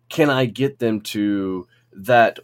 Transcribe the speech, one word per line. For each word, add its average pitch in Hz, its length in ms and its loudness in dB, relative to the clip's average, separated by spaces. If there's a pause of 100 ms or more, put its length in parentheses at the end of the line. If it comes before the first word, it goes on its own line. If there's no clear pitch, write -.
can 151 200 2
I 131 160 2
get 127 320 -4
them 110 240 -2
to 98 680 -4 (300)
that 113 460 2